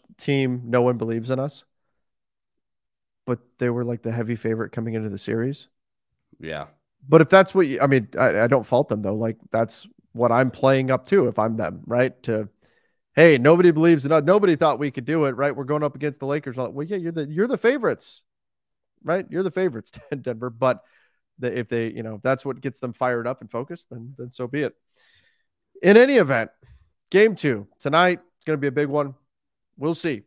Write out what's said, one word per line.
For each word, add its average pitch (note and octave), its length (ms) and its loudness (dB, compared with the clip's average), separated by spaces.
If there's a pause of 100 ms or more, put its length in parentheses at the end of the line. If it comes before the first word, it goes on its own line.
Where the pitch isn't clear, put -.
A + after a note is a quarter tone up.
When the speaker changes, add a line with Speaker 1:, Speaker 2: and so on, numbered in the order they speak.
(180)
Speaker 1:
team, C3 480 -2
"No A#2+ 160 2
one B2 160 2
believes A2+ 320 -6
in C3 100 -4
us." - 260 -10 (1600)
But B2 140 -4 (200)
they B2 100 0
were, A#2+ 160 -4
like, A#2+ 160 -6
the A2+ 100 -6
heavy A#2 240 -4
favorite A2 360 -4
coming A2+ 240 -6
into A2 140 -6
the G2 100 -10
series. A#2 480 -6 (720)
Speaker 2:
Yeah. D#2 280 -12 (400)
Speaker 1:
But D#3+ 140 8
if D3+ 80 0
that's F#3+ 240 6
what F#3 140 2
you, C3 120 -4
I C#3 60 2
mean, C3 240 2 (100)
I, G2 200 2
I A#2 80 4
don't B2+ 180 -6
fault C3+ 240 0
them, G#2+ 140 -4
though. G2+ 120 -4
Like, A2+ 220 -4 (140)
that's - 360 -4 (260)
what A#2 180 0
I'm B2+ 180 2
playing C3 400 2
up C3 180 -2
to F3+ 200 4
if A2 100 -6
I'm A2+ 200 0
them, F#2 280 -6
right? B2 380 -2
To, G#2+ 260 -4 (680)
"Hey, D#3 220 8
nobody E3+ 340 6
believes D#3+ 340 4
in C#3+ 60 -2
us. D#3+ 120 4
Nobody F#3 320 4
thought C#3+ 240 2
we C#3+ 120 -4
could B2 140 -10
do D3+ 200 0
it, C3+ 100 0
right? C#3 200 -2
We're C3+ 80 -8
going D3+ 200 -4
up D3 120 -6
against C#3+ 240 -8
the C3+ 60 -10
Lakers." C#3 320 -6
Well, C3 260 -8
yeah, F#3+ 140 -8
you're E3+ 140 -8
the, D#3+ 160 -6
you're F3 200 -2
the B3 100 0
favorites, A3+ 680 -2 (800)
right? F3 260 -4
You're F3+ 140 -4
the F3+ 80 -6
favorites, D#3+ 400 -4 (140)
<laughs> C#3 160 -10
Denver. B2 280 -8
But A#2 340 -2 (560)
the, B2 180 -4
if A#2 120 -6
they, A2+ 220 -4
you A#2 120 -10
know, A2 120 -12
if G2+ 60 -16
that's C3 240 -2
what B2 160 -8
gets C3+ 180 -10
them A#2+ 140 -8
fired A#2+ 340 -4
up B2+ 140 -8
and A#2 100 -20
focused, D3 380 -12
then, B2+ 280 -18
then B2+ 140 -16
so B2 160 -10
be C#3+ 160 -4
it. - 120 -6 (1080)
In G3+ 160 8
any C4+ 180 6
event, C3+ 340 2 (600)
game G#3 240 4
two A2 320 -4 (120)
tonight, E3+ 400 2 (180)
it's - 80 -20
gonna D#3 120 -2
be C#3 100 -4
a C3 40 -4
big C#3+ 180 -2
one. C#3+ 240 -4 (640)
We'll D#3+ 180 -4
see. C#3 320 -8